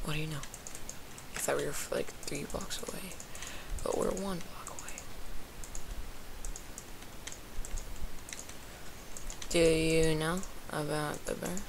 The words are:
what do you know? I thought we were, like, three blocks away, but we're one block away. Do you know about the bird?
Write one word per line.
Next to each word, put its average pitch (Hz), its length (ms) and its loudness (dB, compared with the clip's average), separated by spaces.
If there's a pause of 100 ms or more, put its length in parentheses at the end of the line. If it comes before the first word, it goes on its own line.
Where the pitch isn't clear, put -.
what 156 100 0
do 151 60 2
you 156 60 0
know? 147 160 -4 (920)
I - 20 -2
thought 143 200 2
we 143 80 2
were, 147 80 0 (180)
like, - 200 2 (100)
three 147 220 -2
blocks - 380 -2
away, - 300 -4 (720)
but - 140 2
we're - 120 4
one 190 280 0
block - 320 -4
away. - 260 -6 (4000)
Do 170 100 6
you 160 540 8
know 160 260 4 (300)
about 151 560 0
the - 80 2
bird? 180 340 0